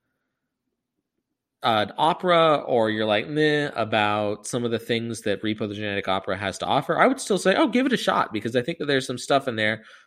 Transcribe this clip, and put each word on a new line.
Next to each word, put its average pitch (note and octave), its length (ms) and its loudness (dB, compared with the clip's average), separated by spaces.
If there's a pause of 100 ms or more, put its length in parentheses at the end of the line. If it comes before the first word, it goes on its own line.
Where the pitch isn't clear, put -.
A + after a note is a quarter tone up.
(1600)
an G#2+ 340 2
opera, E3 600 4
or A2+ 340 0
you're A2 160 0
like, G#2+ 200 2
meh, D3 480 0
about G#2+ 720 0
some A#2+ 200 -4
of A#2+ 60 -2
the A2+ 80 -2
things A#2 420 -4
that G2+ 200 -2
Repo G#2+ 260 -2
the G#2 80 -8
Genetic G2+ 320 -4
Opera F#2+ 300 -2
has G2 220 -4
to F#2 60 -4
offer, C#3+ 340 0
I F#3+ 80 6
would C4 120 0
still - 200 0
say, F#3+ 160 2
"Oh, D#4 120 4
give A#3+ 200 0
it B3+ 60 2
a G#3 40 2
shot," - 360 0
because A2 220 -4
I B2 60 4
think E3+ 180 -6
that C#3+ 60 -4
there's C3+ 220 0
some B2+ 100 -6
stuff C#3 300 0
in A#2 80 -4
there A2 280 0 (240)